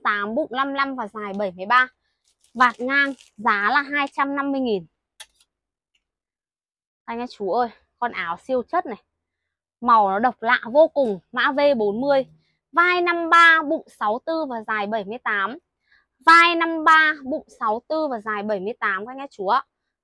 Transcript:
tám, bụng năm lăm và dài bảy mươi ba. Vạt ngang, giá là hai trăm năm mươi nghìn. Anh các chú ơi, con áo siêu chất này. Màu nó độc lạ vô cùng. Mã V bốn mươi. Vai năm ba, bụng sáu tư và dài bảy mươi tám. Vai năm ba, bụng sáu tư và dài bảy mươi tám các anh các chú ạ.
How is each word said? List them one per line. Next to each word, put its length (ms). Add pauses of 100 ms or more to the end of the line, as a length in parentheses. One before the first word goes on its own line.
tám, 320
bụng 160
năm 240
lăm 220
và 120
dài 300
bảy 180
mươi 100
ba. 220 (680)
Vạt 260
ngang, 320 (240)
giá 340
là 120
hai 300
trăm 240
năm 160
mươi 80
nghìn. 260 (2250)
Anh 140
các 120
chú 220
ơi, 160 (300)
con 140
áo 240
siêu 260
chất 240
này. 160 (800)
Màu 300
nó 80
độc 240
lạ 180 (120)
vô 160
cùng. 300 (140)
Mã 200
V 80 (160)
bốn 240
mươi. 260 (460)
Vai 280
năm 300
ba, 320
bụng 240 (120)
sáu 280
tư 180
và 220
dài 200
bảy 180
mươi 200
tám. 340 (680)
Vai 280
năm 300
ba, 300 (100)
bụng 220 (140)
sáu 280
tư 220
và 100
dài 220
bảy 180
mươi 200
tám 260
các 60
anh 60
các 120
chú 180
ạ. 160 (400)